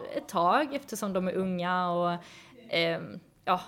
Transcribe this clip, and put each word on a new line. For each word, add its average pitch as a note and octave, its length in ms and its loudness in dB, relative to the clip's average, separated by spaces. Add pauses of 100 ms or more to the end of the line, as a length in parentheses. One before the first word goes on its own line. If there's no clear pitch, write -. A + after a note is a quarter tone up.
(180)
ett - 120 -6
tag A3 460 4
eftersom G#3 380 -6
de F#3 140 0
är F3+ 60 0
unga F3+ 580 0
och, F3 260 0 (520)
ehm, E3 500 0 (260)
ja, F3+ 220 2